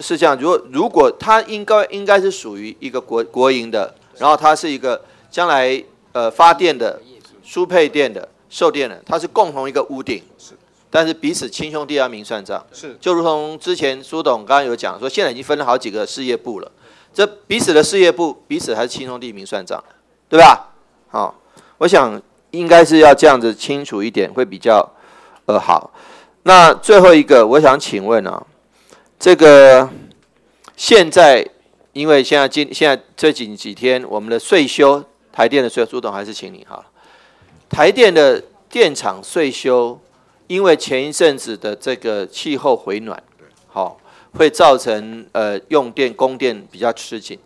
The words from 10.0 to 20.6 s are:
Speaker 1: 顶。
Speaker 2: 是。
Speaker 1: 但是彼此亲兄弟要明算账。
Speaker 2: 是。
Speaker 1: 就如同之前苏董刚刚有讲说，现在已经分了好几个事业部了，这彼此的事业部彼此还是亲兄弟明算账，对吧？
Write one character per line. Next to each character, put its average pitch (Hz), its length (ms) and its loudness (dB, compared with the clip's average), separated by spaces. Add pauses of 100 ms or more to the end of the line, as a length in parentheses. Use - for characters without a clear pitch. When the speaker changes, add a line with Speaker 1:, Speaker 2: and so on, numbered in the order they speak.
Speaker 1:
顶。 101 200 -10 (160)
Speaker 2:
是。 - 140 -20 (380)
Speaker 1:
但 160 160 0
是 165 60 -6
彼 160 220 -8
此 127 160 -12
亲 156 200 -14
兄 151 160 -10
弟 143 100 -6
要 131 120 -2
明 107 160 -16
算 107 180 -12
账。 95 300 -12
Speaker 2:
是。 131 260 -20
Speaker 1:
就 180 140 -4
如 170 100 -2
同 156 360 -6
之 180 180 -8
前 135 260 -6
苏 160 200 -12
董 131 160 -2
刚 107 180 -2
刚 143 80 0
有 120 100 -6
讲 92 240 -10
说， 117 80 -10
现 135 160 -6
在 156 80 -2
已 120 40 -10
经 127 100 -16
分 147 140 -6
了 147 40 -8
好 123 140 -2
几 123 140 -8
个 104 160 -8
事 - 180 -12
业 123 100 -6
部 110 260 -12
了， - 120 -20 (400)
这 208 140 0
彼 208 340 -8
此 180 140 0
的 151 80 6
事 196 160 -2
业 180 120 4
部 165 380 -4
彼 147 100 -6
此 139 160 -8
还 110 100 -4
是 127 40 -6
亲 131 180 -14
兄 123 140 -14
弟 123 100 -16
明 98 140 -20
算 98 220 -12
账， - 180 -14 (460)
对 160 100 4
吧？ 147 320 6 (380)